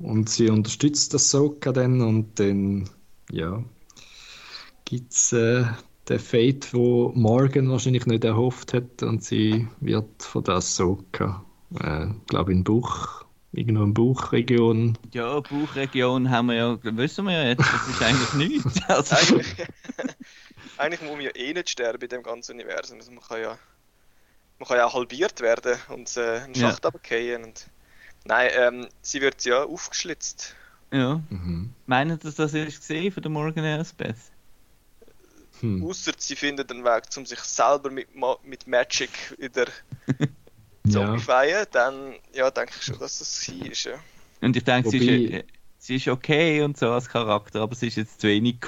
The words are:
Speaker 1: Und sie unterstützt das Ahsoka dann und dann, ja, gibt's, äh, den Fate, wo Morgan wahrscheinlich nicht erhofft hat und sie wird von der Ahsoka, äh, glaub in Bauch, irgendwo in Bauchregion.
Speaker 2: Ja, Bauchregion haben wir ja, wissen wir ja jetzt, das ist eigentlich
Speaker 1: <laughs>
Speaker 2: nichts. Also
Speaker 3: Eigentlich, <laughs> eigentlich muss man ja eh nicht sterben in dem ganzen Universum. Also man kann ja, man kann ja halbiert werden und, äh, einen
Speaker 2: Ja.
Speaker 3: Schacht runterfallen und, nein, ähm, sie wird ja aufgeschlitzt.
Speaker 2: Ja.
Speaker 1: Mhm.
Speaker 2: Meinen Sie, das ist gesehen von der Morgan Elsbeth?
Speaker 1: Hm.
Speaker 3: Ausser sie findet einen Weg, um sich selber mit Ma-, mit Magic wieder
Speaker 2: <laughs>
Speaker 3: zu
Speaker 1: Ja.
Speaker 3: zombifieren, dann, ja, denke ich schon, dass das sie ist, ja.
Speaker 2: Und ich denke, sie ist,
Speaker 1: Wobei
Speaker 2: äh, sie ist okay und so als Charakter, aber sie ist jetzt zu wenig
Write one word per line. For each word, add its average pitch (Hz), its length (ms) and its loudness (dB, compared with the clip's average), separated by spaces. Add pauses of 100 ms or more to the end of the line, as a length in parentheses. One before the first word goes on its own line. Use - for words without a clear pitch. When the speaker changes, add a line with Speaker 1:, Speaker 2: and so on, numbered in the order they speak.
Speaker 1:
Und 110 280 0
sie 113 220 4
unterstützt 110 640 2
das - 180 2
Ahsoka 143 380 2
dann 127 300 4
und 110 400 2
dann, 98 500 2 (400)
ja, 87 320 -4 (1200)
gibt's, - 480 -2
äh, 120 320 4 (440)
den 120 120 2
Fate, 131 520 4
wo 120 440 4
Morgan 131 540 4
wahrscheinlich 127 360 2
nicht 113 180 2
erhofft 117 500 0
hat 123 280 -4
und 113 220 -2
sie 110 420 2 (140)
wird 107 420 -2
von - 220 -4
der 95 120 2
Ahsoka, 95 880 -2 (360)
äh, 78 260 -2 (220)
glaub 92 200 0
in 92 140 4
Bauch, - 600 -2 (280)
irgendwo 110 300 0
in 104 100 4
Bauchregion. 117 1040 2 (160)
Speaker 2:
Ja, 123 280 -2
Bauchregion 131 880 0
haben 120 160 4
wir 120 80 2
ja, 117 280 0
wissen 120 440 -2
wir 190 60 -2
ja 156 160 2
jetzt, 123 160 2
das - 240 0
ist - 140 -4
eigentlich 120 320 2
Speaker 1:
<laughs> 196 280 0
Speaker 2:
nichts. - 260 -2
Also 143 280 2
Speaker 3:
Eigentlich, 170 500 2 (560)
<laughs> - 560 -20
eigentlich 165 240 -4
muss 147 80 -10
man 147 120 -8
ja 131 120 -4
eh 131 180 -6
nicht 175 180 -6
sterben 120 340 -4
in 120 40 -12
dem 123 140 -8
ganzen 120 300 -12
Universum. 120 460 -10
Also 117 120 -20
man 123 140 -20
kann 113 180 -8
ja, 110 160 -8 (1000)
man 127 80 -14
kann 127 100 2
ja 120 160 4
halbiert 131 460 -4
werden 120 360 0 (120)
und, 127 280 -12
äh, 117 260 -2
einen 131 120 -16
Speaker 2:
Ja. 120 160 2
Speaker 3:
Schacht - 160 -4
runterfallen 120 600 -4
und, - 220 -20 (580)
nein, 120 300 4
ähm, 123 300 2 (160)
sie - 180 -8
wird 135 240 0
ja 123 200 2
aufgeschlitzt. - 920 -10 (380)
Speaker 2:
Ja. 135 280 0 (100)
Speaker 1:
Mhm. 90 420 -6 (140)
Speaker 2:
Meinen 147 340 0
Sie, 156 120 -10
das 151 220 -2
ist 156 240 -4
gesehen 165 320 -4
von 180 140 -10
der 156 80 -6
Morgan 156 320 -4
Elsbeth? 151 500 -4 (1500)
Speaker 1:
Hm. 98 260 -2
Speaker 3:
Ausser 180 320 -6
sie - 180 -8
findet 143 340 -4
einen 123 140 -12
Weg, 117 200 2 (120)
um 135 80 -14
sich 120 140 -12
selber 139 500 2
mit 131 260 -10
Ma-, 131 300 -2
mit 135 220 -18
Magic 127 440 0 (280)
wieder 127 260 -2
Speaker 2:
<laughs> - 420 -10 (800)
Speaker 3:
zu 104 120 4
Speaker 1:
Ja. 101 80 2
Speaker 3:
zombifieren, 135 680 2
dann, 135 420 0 (200)
ja, 135 160 2
denke 120 260 -4
ich - 80 -14
schon, - 140 -8
dass 135 220 -10
das - 200 -8
sie - 200 -10
ist, - 240 -8
ja. 117 100 -8 (480)
Speaker 2:
Und 123 120 4
ich 120 100 0
denke, 123 260 4
sie 123 80 2
ist, 123 80 4
Speaker 1:
Wobei 123 320 2
Speaker 2:
äh, - 60 -10 (340)
sie - 180 -6
ist 135 120 -2
okay 151 540 2
und 147 140 -2
so 117 140 2
als 120 180 -2
Charakter, 107 540 -2
aber 120 120 -4
sie 120 120 -4
ist 117 100 -4
jetzt 110 240 -6
zu 107 60 0
wenig 110 300 4 (120)